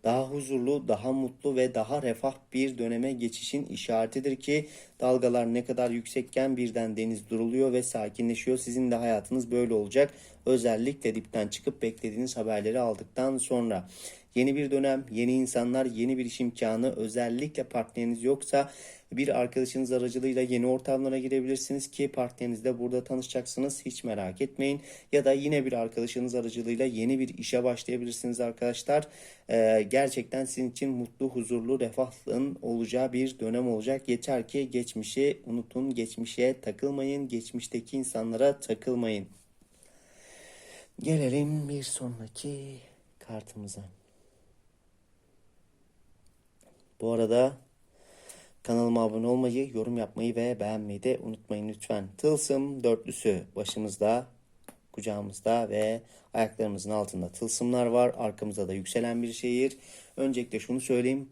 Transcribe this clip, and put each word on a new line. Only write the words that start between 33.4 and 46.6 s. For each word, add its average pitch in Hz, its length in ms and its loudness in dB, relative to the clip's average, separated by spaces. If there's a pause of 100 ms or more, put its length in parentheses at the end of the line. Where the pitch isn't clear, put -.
olacak. 120 420 0
Yeter 120 380 0
ki 135 240 -2
geçmişi 123 760 0
unutun, 120 480 -4
geçmişe 120 680 0
takılmayın, 139 680 -2
geçmişteki 117 680 -6
insanlara 127 640 2
takılmayın. 113 680 -2 (1700)
Gelelim 147 680 2
bir 143 140 -4
sonraki 131 920 -8 (440)
kartımıza. 107 640 -12 (3250)